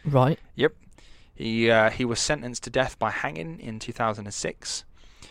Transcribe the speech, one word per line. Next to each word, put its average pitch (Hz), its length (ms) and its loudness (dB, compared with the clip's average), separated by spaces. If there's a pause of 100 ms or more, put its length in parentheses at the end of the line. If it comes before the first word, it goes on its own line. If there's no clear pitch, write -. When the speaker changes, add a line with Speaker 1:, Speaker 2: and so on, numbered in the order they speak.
Speaker 1:
Right. 139 340 4 (160)
Speaker 2:
Yep. 143 200 2 (600)
He, 113 360 2
uh, 110 180 6
he 127 160 -2
was 117 160 -2
sentenced 123 440 -4
to 123 60 -12
death 131 280 -2
by 110 120 0
hanging - 500 -6
in 110 180 -10
two 113 140 -10
thousand 107 340 -2
and 104 80 -10
six, - 500 -8 (460)